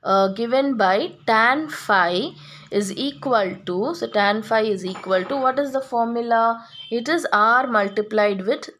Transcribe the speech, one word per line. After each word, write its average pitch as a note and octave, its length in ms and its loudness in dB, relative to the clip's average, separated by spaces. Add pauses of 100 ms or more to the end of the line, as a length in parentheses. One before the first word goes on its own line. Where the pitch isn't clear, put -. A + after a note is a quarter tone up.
uh, G3 240 2
given A#3+ 480 -2
by G3+ 360 2 (140)
tan B3 420 2
phi G3 640 0 (380)
is G3+ 260 -2
equal A#3+ 600 -2 (100)
to, G3+ 280 -2
so E4+ 120 -6
tan G#3 360 0
phi A3 180 2
is G3+ 240 -2
equal F#3 400 -2
to, C4+ 120 -4
what C4 220 0
is C#4+ 140 -2
the C4+ 80 -2
formula? A#3 840 0 (240)
It A#3 180 -2
is E4+ 240 0
r A#3 340 4
multiplied G#3 800 0
with C#4+ 340 -4